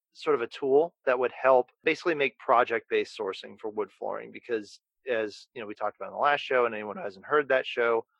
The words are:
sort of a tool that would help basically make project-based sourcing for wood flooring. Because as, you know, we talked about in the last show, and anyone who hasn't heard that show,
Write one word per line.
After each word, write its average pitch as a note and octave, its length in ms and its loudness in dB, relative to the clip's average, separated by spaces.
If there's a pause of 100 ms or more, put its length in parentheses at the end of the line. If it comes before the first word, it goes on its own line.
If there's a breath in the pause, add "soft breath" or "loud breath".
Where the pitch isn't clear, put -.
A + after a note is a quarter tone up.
(140)
sort D3+ 220 0
of A#2 60 0
a A#2 60 -4
tool C#3+ 460 2 (120)
that B2+ 120 2
would B2 160 0
help B2+ 380 4 (120)
basically D#3+ 300 0
make C#3+ 240 -2
project-based A#2 800 0
sourcing G#2 420 -8
for A2 100 -10
wood G#2 220 -6
flooring. A2 400 -10
Because A2 480 -8 (320)
as, A2 420 -4
you B2+ 60 -14
know, G#2+ 80 -10
we G#2+ 80 -10
talked G#2 220 -4
about F#2+ 120 -12
in F#2+ 40 -14
the G2 60 -8
last C#3+ 200 2
show, B2 260 0
and A2+ 80 0
anyone G#2 220 -8
who F#2 80 -12
hasn't F#2+ 220 -12
heard C#3+ 240 0
that C3 160 2
show, A#2 400 0 (140)